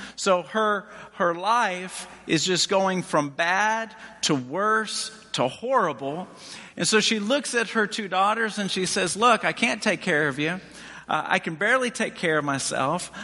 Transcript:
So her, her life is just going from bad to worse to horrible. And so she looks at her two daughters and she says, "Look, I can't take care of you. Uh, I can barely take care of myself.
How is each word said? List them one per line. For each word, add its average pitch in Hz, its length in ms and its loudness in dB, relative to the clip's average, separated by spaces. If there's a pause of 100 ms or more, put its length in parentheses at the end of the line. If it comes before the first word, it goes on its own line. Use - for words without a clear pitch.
(160)
So 180 280 2
her, 208 440 0 (260)
her 175 200 0
life 190 720 -2 (200)
is 160 180 2
just 185 240 2
going 190 320 2
from 147 280 0
bad 196 680 0 (280)
to 156 120 2
worse 196 760 -2 (240)
to 131 140 2
horrible. 170 800 -2 (480)
And - 120 -2
so 214 120 4
she 220 180 2
looks 233 380 0
at 226 140 0
her 214 180 2
two 214 200 -6
daughters 208 520 0
and 196 100 -2
she 185 160 0
says, 180 300 0
"Look, 214 300 6
I 165 60 2
can't 233 300 -2
take 185 200 0
care 156 260 2
of 131 100 -2
you. 160 220 -2 (500)
Uh, 156 160 0
I 190 140 2
can 175 160 -4
barely 240 340 2
take - 260 -4
care 156 220 0
of 147 80 0
myself. 139 680 -2 (120)